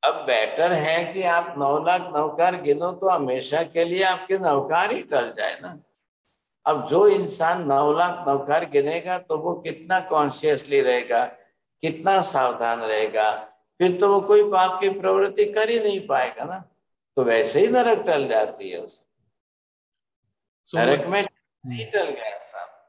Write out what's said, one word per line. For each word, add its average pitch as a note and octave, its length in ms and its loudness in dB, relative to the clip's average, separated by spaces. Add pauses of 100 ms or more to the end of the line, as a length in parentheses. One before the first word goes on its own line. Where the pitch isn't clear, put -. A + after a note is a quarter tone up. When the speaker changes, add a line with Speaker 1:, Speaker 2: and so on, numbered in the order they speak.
Speaker 1:
अब D3+ 100 4
better C3 600 0
है D#3+ 400 -2
कि F#3+ 100 -6
आप E3+ 340 0
नौ C#3+ 260 0
लाख F3+ 180 2
नवकार E3 600 -2
गिनो D3 300 0
तो F#3 180 -2
हमेशा C#3+ 540 0
के E3 220 -2
लिए F3+ 180 -2
आपके F#3 340 -2
नवकार D#3+ 540 0
ही C4 100 -4
टल A#2+ 360 -2
जाए G#2+ 240 -6
ना। - 180 -16 (880)
अब D3 220 -2
जो F#3 200 6
इंसान F3+ 600 0
नौ C#3+ 260 2
लाख F3 340 0
नवकार C#3+ 380 0
गिनेगा D#3+ 520 0
तो D#3+ 200 -6
वो E3+ 160 -4
कितना E3+ 460 -4
consciously D3 840 0
रहेगा, B2 440 2 (560)
कितना D#3+ 400 0
सावधान A#2 580 -2
रहेगा, G#2+ 540 0 (440)
फिर F3+ 220 2
तो G3+ 140 4
वो G3 80 4
कोई G#3 220 6
पाप F#3 380 2
की G3 80 2
प्रवृत्ति G3 560 0
कर G#3+ 240 -2
ही A#3 100 2
नहीं G3+ 280 -4
पाएगा B2+ 360 -2
ना, F3 220 -12 (500)
तो C3 80 2
वैसे A#2 360 2
ही G#3 80 6
नरक A#3+ 380 2
टल D3 220 0
जाती G#2+ 420 -2
है F2 100 -10
उसे। - 340 -20 (1600)
Speaker 2:
So A#2 160 0
Speaker 1:
नरक C3+ 200 2
में G3 160 -2
Speaker 2:
हम्म। - 480 -12
Speaker 1:
नहीं A#2 160 -8
टल G3 180 -2
गया A#2 360 -8
साहब। F2+ 280 -16 (220)